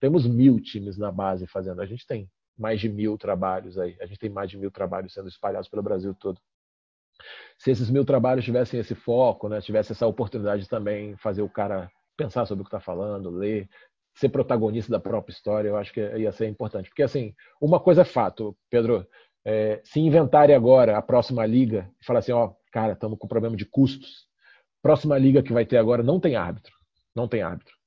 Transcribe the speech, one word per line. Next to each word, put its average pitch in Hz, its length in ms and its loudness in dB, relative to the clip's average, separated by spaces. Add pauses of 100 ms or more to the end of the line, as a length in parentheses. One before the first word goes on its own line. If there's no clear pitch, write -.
Temos 143 260 2
mil 120 340 6
times 101 380 -10
na 104 140 -6
base 92 340 -4
fazendo. 92 340 -8
A 98 60 -8
gente 117 200 -14
tem 104 220 -10 (300)
mais 110 220 -4
de 110 100 -2
mil 107 260 -4
trabalhos 95 640 -4
aí. 90 220 -6
A 95 60 -12
gente 98 120 -18
tem 110 100 -8
mais 98 220 -8
de 98 80 -18
mil 98 120 -8
trabalhos 95 440 -8
sendo 98 140 -14
espalhados 98 400 -8
pelo 104 140 -8
Brasil 98 320 -4
todo. 95 240 -8 (1160)
Se - 140 -2
esses 117 180 0
mil 135 160 2
trabalhos 127 400 0
tivessem 123 360 -2
esse 113 140 -6
foco, 120 540 0
né, 107 120 -6
tivesse 107 320 -2
essa 113 140 -2
oportunidade 104 580 -4
de - 40 -20
também 104 480 -6
fazer 101 240 -4
o 104 80 -2
cara 98 400 -6 (300)
pensar 123 260 -4
sobre 101 180 -8
o - 20 -10
que - 60 -20
tá 104 100 -10
falando, 95 500 -8
ler, 98 360 -4 (480)
ser - 140 -2
protagonista 113 640 -2
da 101 80 0
própria 101 320 -6
história, 107 360 -4
eu 104 80 -2
acho 101 160 -8
que - 80 -6
ia 110 320 -4
ser 110 160 -4
importante. 104 420 -8
Porque, - 120 -2
assim, 127 320 -4 (260)
uma 147 200 4
coisa 175 220 6
é - 20 10
fato, 107 520 -4 (140)
Pedro, 117 340 0 (400)
é, 107 400 -2
se - 160 -4
inventarem 147 540 6
agora 120 420 6
a 104 60 -2
próxima 120 420 0
liga 110 460 2 (100)
e - 60 -20
falar 120 140 2
assim, 104 120 -4
"Ó, 117 200 0 (200)
cara, 110 220 -2
tamo 110 220 -8
com - 100 -14
problema 113 300 -2
de 104 100 -8
custos, - 600 0 (540)
próxima 147 380 2
liga 135 240 6
que 135 100 -4
vai 117 140 2
ter 131 100 0
agora 117 260 4
não 147 180 2
tem 143 160 0
árbitro, 87 360 -6 (420)
não 117 140 -4
tem 110 140 -2
árbitro. 85 320 -10 (120)